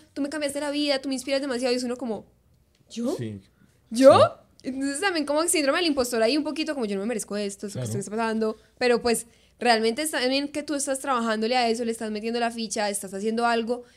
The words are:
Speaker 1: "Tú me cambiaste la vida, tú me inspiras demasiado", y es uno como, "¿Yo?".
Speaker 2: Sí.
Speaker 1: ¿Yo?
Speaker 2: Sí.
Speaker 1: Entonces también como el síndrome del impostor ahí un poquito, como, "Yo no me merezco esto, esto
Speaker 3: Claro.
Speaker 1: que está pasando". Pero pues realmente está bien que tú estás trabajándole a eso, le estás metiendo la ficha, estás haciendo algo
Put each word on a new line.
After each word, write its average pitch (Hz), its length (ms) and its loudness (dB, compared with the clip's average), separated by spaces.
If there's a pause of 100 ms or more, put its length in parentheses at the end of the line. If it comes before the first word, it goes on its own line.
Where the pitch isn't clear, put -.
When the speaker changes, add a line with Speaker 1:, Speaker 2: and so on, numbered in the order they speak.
(120)
Speaker 1:
"Tú - 80 -8
me 277 80 -2
cambiaste 285 320 -4
la 294 100 -4
vida, 285 300 0
tú 269 80 -8
me 269 60 -2
inspiras 269 260 -2
demasiado", 254 320 -2
y 254 60 0
es 254 40 -4
uno 247 140 -4
como, 226 300 -8 (640)
"¿Yo?". 233 260 -4
Speaker 2:
Sí. 107 240 -8 (500)
Speaker 1:
¿Yo? 262 220 10 (500)
Speaker 2:
Sí. - 60 -8
Speaker 1:
Entonces 277 320 -6
también 359 240 0
como 294 180 0
el 349 60 0
síndrome 302 300 2
del 359 80 2
impostor 247 360 0
ahí 240 140 2
un 294 80 0
poquito, 302 300 -4
como, 247 120 -4
"Yo 202 100 -2
no 190 60 -2
me 202 40 -4
merezco 220 300 -4
esto, 208 320 -6
esto 196 100 -10
Speaker 3:
Claro. 120 140 -6
Speaker 1:
que 202 80 -4
está 196 100 -10
pasando". 220 460 -2 (220)
Pero 240 220 2
pues 233 260 0 (320)
realmente 226 440 2
está 311 260 -2
bien 277 200 0
que 294 140 -6
tú 294 120 -4
estás 269 260 -2
trabajándole 233 560 0
a 240 140 2
eso, 233 160 0
le 226 60 -2
estás 226 180 -6
metiendo 226 300 -4
la 233 100 0
ficha, 220 400 -4
estás 196 240 -8
haciendo 226 320 -2
algo 233 380 0 (120)